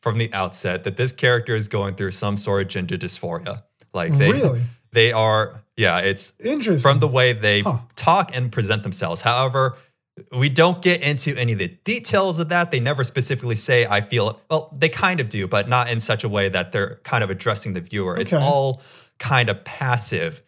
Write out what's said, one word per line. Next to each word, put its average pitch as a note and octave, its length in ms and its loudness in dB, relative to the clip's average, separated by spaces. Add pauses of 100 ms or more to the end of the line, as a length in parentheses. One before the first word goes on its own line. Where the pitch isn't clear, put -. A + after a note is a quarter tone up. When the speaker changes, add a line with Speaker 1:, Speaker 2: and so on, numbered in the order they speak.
Speaker 1:
from A2 160 -2
the A2+ 160 -2
outset F#2 500 -4
that G2 140 -6
this B2+ 140 -2
character A#2+ 440 0
is G#2+ 120 -2
going G2 280 -4
through G2 160 -4
some G2+ 260 -4
sort G2+ 240 -2
of F#2+ 60 -4
gender F#2 300 -6
dysphoria. F2+ 680 -8 (300)
Like, F2+ 200 -2
they, C#3 180 6
Speaker 2:
Really? C3 300 2 (300)
Speaker 1:
they A#2 200 6
are, A2 520 2 (140)
yeah, F2+ 220 2
it's F#2+ 400 0
Speaker 2:
Interesting. A3+ 420 0
Speaker 1:
from C#3 180 4
the D3+ 80 2
way B2+ 260 4
they G#2 280 2
Speaker 2:
Huh. C#3 180 0 (160)
Speaker 1:
talk F3+ 400 2
and B2 160 -4
present G#2+ 320 -2
themselves. E2+ 380 -6
However, B2+ 540 0 (560)
we C3 180 2
don't E3+ 320 4
get F3+ 200 2
into C#3+ 360 -2
any A#2+ 160 0
of G2 60 -2
the F2+ 100 -2 (140)
details G3 560 0
of D#3+ 100 -4
that. F3 220 0
They C#3 80 0
never C3 240 0
specifically B2 520 -2
say, A#2+ 300 2
"I G2+ 160 0
feel," A2 380 -2 (100)
well, D#3 280 -2
they D#3+ 120 4
kind F3+ 300 0
of A#2 100 -4
do, F#2+ 180 -4
but G2+ 200 0
not B2 220 2
in A#2 100 -2
such A2 240 -2
a A2+ 60 -4
way G2+ 200 0
that F2+ 220 -2
they're G2+ 320 -4
kind A#2 200 -2
of G2 60 -4
addressing G#2 440 -4
the F2+ 80 -6
viewer. F2+ 360 -6
It's G2 160 -4
Speaker 2:
Okay. D3+ 100 2
Speaker 1:
all C3+ 380 0 (380)
kind B2 300 2
of F#2+ 140 -4
passive. G#2+ 840 -4